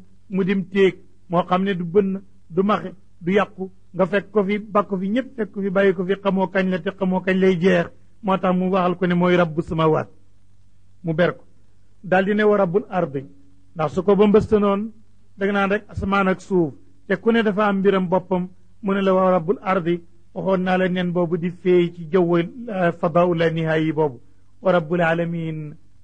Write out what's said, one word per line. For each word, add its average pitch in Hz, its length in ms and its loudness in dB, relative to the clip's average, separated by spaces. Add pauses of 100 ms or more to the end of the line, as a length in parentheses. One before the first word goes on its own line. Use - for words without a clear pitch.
(280)
mu 190 160 -2
dim 196 240 0
téeg, 196 260 4 (340)
moo 175 160 0
xam 185 180 0
ne 196 120 -2
du 175 100 -6
bënn, 190 360 0 (300)
du 170 120 0
maxe, 185 300 -2 (280)
du 175 120 -4
yàqu, 190 380 -2 (240)
nga 180 120 0
fekk 190 240 -2
ko 208 140 0
fi, 208 140 -2
ba 208 240 -2
ko 202 160 -6
fi, 190 100 -4
ñépp 262 280 -4
fekk 202 160 -6
ko 208 100 -8
fi, 196 80 -2
bàyyi 196 240 2
ko 185 100 -6
fi, 190 180 -2
xamoo 190 260 0
kañ 190 220 -2
la 185 80 -2
te 175 120 -6
xamoo 185 300 -2
kañ 185 180 0
lay 190 220 4
jeex. 180 260 2 (360)
Moo 190 160 0
tax 185 180 0
mu 185 140 -2
waxal 180 260 0
ko 180 100 -2
ne 175 80 0
mooy 180 220 2
rabbu 165 260 0
samawaat, 156 460 0 (960)
mu 165 100 -4
ber 165 220 0
ko. - 80 -20 (600)
Daldi 190 300 0
ne 214 100 0
wa 208 120 4
rabbul 196 340 0
ardi, 143 340 -4 (500)
ndax 151 200 -4
su 180 80 -2
ko 196 140 2
ba 208 100 6
mbëstanoon, 208 640 2 (460)
da 196 100 -6
nga 202 60 -2
naan 196 180 0
rek 208 180 -2
asamaan 196 400 -2
ak 185 120 0
suuf, 165 340 -2 (320)
te 190 100 -2
ku 226 160 -2
ne 226 100 4
dafa 208 260 0
am 196 100 0
mbiram 190 300 2
boppam, 180 400 -2 (340)
mu 196 120 -2
ne 202 80 0
la 190 120 2
wa 185 160 4
rabbul 185 320 0
ardi, 175 400 -2 (320)
waxoon 185 280 0
naa 185 160 0
la 185 100 2
nen 180 240 -2
boobu 175 260 -2
di 170 120 -4
feey 175 440 2
ci 165 160 -14
jaww, 175 280 2
eh, 185 640 -2
fadaa 175 340 2
la 165 160 2
nihaayi 160 420 0
boobu. 143 280 -2 (420)
Wa 185 100 2
rabbul 175 280 0
alamin, 165 720 -4 (280)